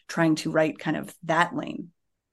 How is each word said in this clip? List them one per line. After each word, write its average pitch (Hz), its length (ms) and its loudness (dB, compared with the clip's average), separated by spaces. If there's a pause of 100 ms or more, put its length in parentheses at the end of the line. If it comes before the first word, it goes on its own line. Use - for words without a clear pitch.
trying 160 280 2
to 160 160 -4
write 160 280 2
kind - 160 -2
of - 180 -8 (100)
that 170 300 2
lane. - 380 -8 (420)